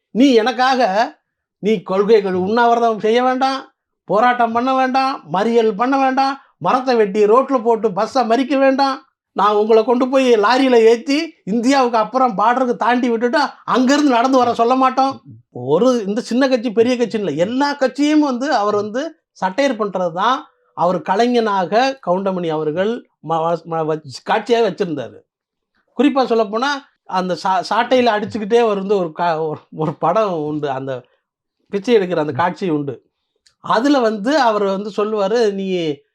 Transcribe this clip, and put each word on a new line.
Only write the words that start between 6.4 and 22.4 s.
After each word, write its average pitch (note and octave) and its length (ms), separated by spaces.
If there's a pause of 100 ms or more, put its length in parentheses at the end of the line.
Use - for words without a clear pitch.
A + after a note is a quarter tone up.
மரத்தை B3 380
வெட்டி G#3 300
ரோட்ல B3+ 380
போட்டு A3 300
பஸ்ஸை A3 340
மறிக்க C4 300
வேண்டாம், C4+ 480 (260)
நான் G#3 240
உங்களை G#3+ 280
கொண்டு B3 260
போய் C4 240
லாரியில B3 380
ஏத்தி A#3+ 600 (120)
இந்தியாவுக்கு A#3+ 520
அப்புறம் A3 400
பார்டருக்கு B3 380
தாண்டி A#3+ 340
விட்டுட்டு A#3+ 300 (240)
அங்கிருந்து C4 460
நடந்து C4 280
வர A#3+ 160
சொல்ல A#3 220
மாட்டோம்." C4 460 (280)
ஒரு, F#3+ 580
இந்த G#3+ 140
சின்ன B3+ 260
கட்சி B3+ 240
பெரிய A3+ 240
கட்சின்னு A#3 200
இல்ல, G3+ 160
எல்லா B3 420
கட்சியும் C#4+ 460
வந்து C#4 360
அவர் G#3 200
வந்து A3 440 (260)
சட்டையர் B3 320
பண்றது F#3 340
தான் A#3 340 (280)
அவர் F3 280
கலைஞனாக A3 960 (100)
கவுண்டமணி F3+ 420